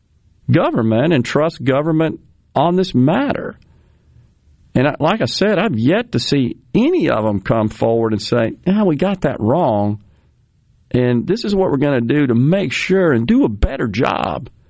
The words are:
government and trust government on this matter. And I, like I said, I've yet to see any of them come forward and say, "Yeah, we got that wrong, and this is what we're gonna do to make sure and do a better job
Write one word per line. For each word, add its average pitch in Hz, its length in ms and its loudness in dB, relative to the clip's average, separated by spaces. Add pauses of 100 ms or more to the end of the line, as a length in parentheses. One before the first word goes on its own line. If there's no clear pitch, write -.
(480)
government 135 640 0
and 123 120 2
trust 156 400 -2
government 156 560 0 (340)
on 165 220 2
this 190 180 -2
matter. 180 640 0 (1160)
And 127 100 2
I, 147 140 -2
like 175 200 0
I - 40 0
said, 190 340 0
I've 160 180 -2
yet 165 360 0
to 131 80 -2
see 131 380 -2 (140)
any 240 380 2
of 110 140 0
them 101 160 0
come 110 280 0
forward 113 440 0
and 107 100 -2
say, 117 300 -2 (120)
"Yeah, 208 200 2
we 170 100 2
got 185 280 -2
that 139 180 -2
wrong, 104 640 0 (880)
and 123 340 0
this 220 180 -2
is 208 80 -4
what 190 200 0
we're 143 60 0
gonna 139 220 0
do 135 280 0
to 123 80 0
make 156 360 2
sure 180 400 0
and 117 140 0
do 254 180 4
a - 40 0
better 131 400 -2
job 104 600 -2 (220)